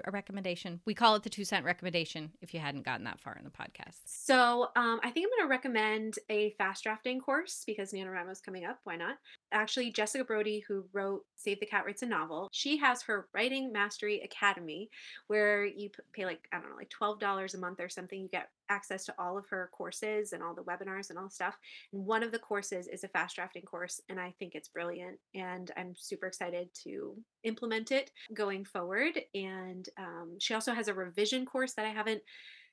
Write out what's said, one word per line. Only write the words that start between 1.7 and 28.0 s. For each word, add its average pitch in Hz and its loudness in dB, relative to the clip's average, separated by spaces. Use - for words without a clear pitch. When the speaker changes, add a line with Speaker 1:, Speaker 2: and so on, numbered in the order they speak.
Speaker 1:
if 175 -14
you 165 -2
hadn't 143 -4
gotten 120 -2
that 107 -6
far - -10
in - -16
the 135 -14
podcast. - -12
Speaker 2:
So, 240 6
um, 233 4
I 240 0
think 349 2
I'm 494 2
gonna 320 4
recommend 220 2
a 214 4
fast 196 0
drafting 247 -2
course 302 0
because 208 -4
NaNoWriMo's 190 -4
coming 185 -8
up. 254 -4
Why 180 -4
not? 262 -2
Actually, 220 2
Jessica 220 2
Brody, 214 2
who 196 0
wrote 196 0
Save 202 0
the 208 -2
Cat 208 2
Writes 202 -4
a 254 -2
Novel, 165 0
she 294 2
has 254 6
her 208 0
Writing 254 2
Mastery 208 0
Academy 185 0
where 208 6
you 202 -2
p-, - -18
pay, 196 -4
like, 165 -4
I 175 -2
don't - -10
know, - -10
like, - -12
twelve 208 2
dollars 196 0
a 185 -6
month 180 -4
or 180 -2
something. 185 -8
You 190 -6
get - -4
access 202 -2
to - -6
all 180 -2
of 196 -6
her 185 -4
courses 214 -2
and 175 -6
all 175 -4
the 190 -10
webinars 196 -6
and 170 -8
all 190 -6
the 196 -12
stuff. 185 -2
And 196 -4
one 220 4
of 233 -2
the 226 0
courses 196 -2
is - -10
a 190 -6
fast 170 0
drafting 180 -6
course, 180 -8
and 190 -6
I 180 -6
think 175 -8
it's - -10
brilliant, 175 -6
and 180 -6
I'm 180 -6
super - -6
excited 175 -4
to - -6
implement 226 0
it 269 4